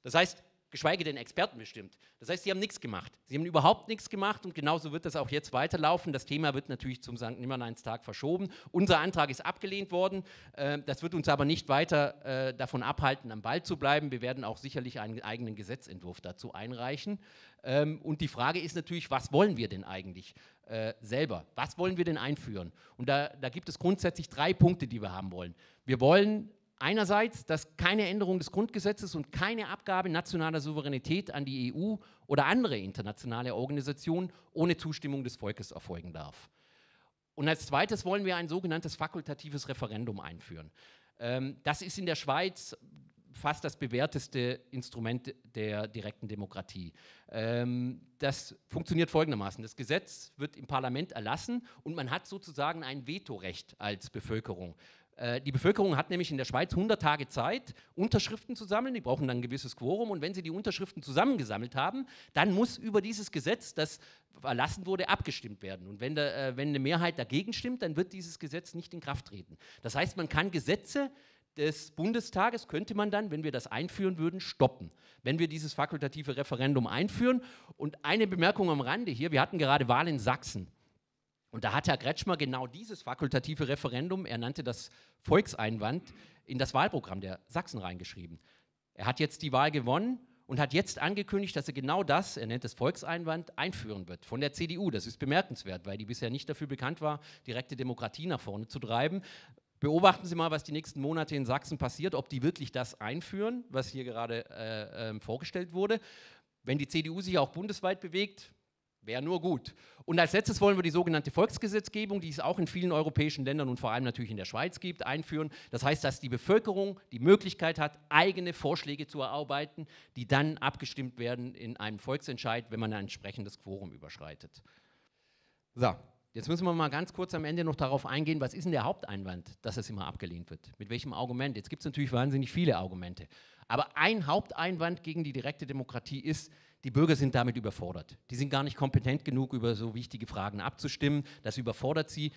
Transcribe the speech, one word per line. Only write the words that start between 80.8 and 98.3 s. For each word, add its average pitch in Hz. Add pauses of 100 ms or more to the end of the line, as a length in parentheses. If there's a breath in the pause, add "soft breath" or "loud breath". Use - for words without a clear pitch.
Und 110
da 107
hat 147
Herr 147
Kretschmer 160
genau 131
dieses 190
fakultative 135
Referendum, 143
er 117
nannte 120
das 120 (320 soft breath)
Volkseinwand, 113 (320 loud breath)
in 131
das 127
Wahlprogramm 131
der 92 (100)
Sachsen 165
reingeschrieben. 87 (540 soft breath)
Er 95
hat 127
jetzt 151
die 147
Wahl 139
gewonnen 151 (280 loud breath)
und 127
hat 143
jetzt 185
angekündigt, 196
dass 143
er 139
genau 143
das, 160
er 113
nennt 120
es 120
Volkseinwand, 165
einführen 107
wird 90
von 123
der 143
C 170
D 175
U. 185
Das 110
ist 117
bemerkenswert, 131
weil 98
die 107
bisher 117
nicht -
dafür 151
bekannt 135
war, 151 (260 loud breath)
direkte 127
Demokratie 127
nach 165